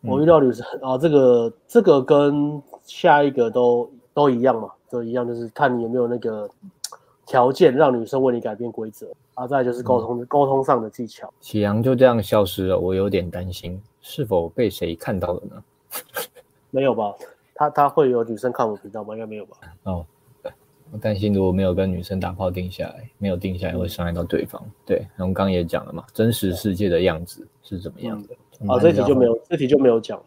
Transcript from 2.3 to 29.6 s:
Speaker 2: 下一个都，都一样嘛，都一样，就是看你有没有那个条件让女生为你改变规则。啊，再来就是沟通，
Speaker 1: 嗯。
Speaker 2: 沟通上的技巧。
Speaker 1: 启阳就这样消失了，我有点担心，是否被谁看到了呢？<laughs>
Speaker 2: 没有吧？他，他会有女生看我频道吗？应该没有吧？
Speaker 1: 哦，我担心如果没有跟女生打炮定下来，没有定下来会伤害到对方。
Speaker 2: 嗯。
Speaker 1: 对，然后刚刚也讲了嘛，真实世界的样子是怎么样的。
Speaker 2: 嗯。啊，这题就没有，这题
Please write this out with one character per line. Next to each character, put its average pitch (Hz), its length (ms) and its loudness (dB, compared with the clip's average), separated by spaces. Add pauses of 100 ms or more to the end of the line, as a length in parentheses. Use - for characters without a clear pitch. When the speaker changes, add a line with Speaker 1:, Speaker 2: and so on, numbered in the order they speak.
Speaker 2:
下 147 400 4
一 143 80 2
个 123 180 0
都， 120 400 2 (240)
都 147 160 4
一 120 120 0
样 120 180 2
嘛， 101 100 -10 (200)
都 123 120 -6
一 117 120 -8
样， 123 120 -2
就 120 80 -6
是 117 140 -10
看 127 280 0
你 120 60 -2
有 117 80 -4
没 123 80 -2
有 120 100 0
那 120 100 -4
个 110 300 -6 (800)
条 131 260 2
件 139 220 6
让 135 240 4
女 113 80 -4
生 131 160 -2
为 131 100 2
你 120 80 -2
改 110 140 -8
变 117 180 -8
规 110 200 -10
则。 - 160 -20 (280)
啊， 123 120 -8
再 139 100 -2
来 131 60 2
就 123 100 -2
是 123 80 -8
沟 123 180 2
通， 120 220 -6
Speaker 1:
嗯。 123 60 -10
Speaker 2:
沟 143 180 4
通 135 180 0
上 135 160 2
的 110 80 -6
技 113 200 -10
巧。 - 340 -18
Speaker 1:
启 107 200 -4
阳 104 200 0
就 127 140 2
这 127 100 6
样 120 160 4
消 104 240 2
失 95 220 -4
了， 92 100 2
我 90 160 -2
有 98 160 0
点 90 180 -2
担 90 240 -10
心， 90 300 -12 (180)
是 - 240 -10
否 92 240 -2
被 110 220 -2
谁 85 260 -6
看 101 240 -6
到 87 140 -4
了 90 160 -8
呢？ 98 140 -20 (260)
<laughs> - 800 -16
Speaker 2:
没 135 140 -2
有 131 100 2
吧？ 104 220 -4 (400)
他， 151 120 0
他 143 220 2
会 139 220 2
有 117 120 0
女 113 140 -6
生 123 140 -4
看 117 180 -2
我 104 80 -8
频 101 140 -20
道 107 120 -12
吗？ 107 120 -14
应 113 40 -12
该 113 60 -10
没 107 120 -14
有 101 100 -14
吧？ - 100 -20 (280)
Speaker 1:
哦， 90 200 -6 (840)
我 107 80 -14
担 107 160 -2
心 104 180 0
如 98 80 2
果 92 100 2
没 92 120 0
有 92 100 0
跟 95 180 0
女 90 120 -6
生 95 160 -6
打 92 120 -6
炮 92 200 -4
定 90 180 -8
下 90 200 -10
来， - 280 -20
没 101 100 -6
有 92 80 -2
定 92 220 -6
下 90 120 -6
来 85 60 -6
会 90 120 -4
伤 87 180 -6
害 85 60 -4
到 85 120 -4
对 85 220 -4
方。 - 180 -16
Speaker 2:
嗯。 110 80 -16 (140)
Speaker 1:
对， 95 120 0 (180)
然 92 120 -6
后 95 60 -2
刚 98 120 0
刚 98 60 0
也 90 140 0
讲 82 180 -6
了 - 80 -16
嘛， 82 220 -12
真 113 180 2
实 95 220 -2
世 92 220 -2
界 101 120 -2
的 85 140 2
样 87 240 0
子 - 220 -20 (160)
是 95 160 -12
怎 92 120 -12
么 - 100 -20
样 - 200 -10
的。 - 140 -20 (240)
Speaker 2:
嗯。 104 100 -8
啊， 127 100 2
这 165 140 6
题 131 100 2
就 139 120 4
没 127 100 6
有， 117 100 4 (140)
这 175 80 -2
题 143 80 0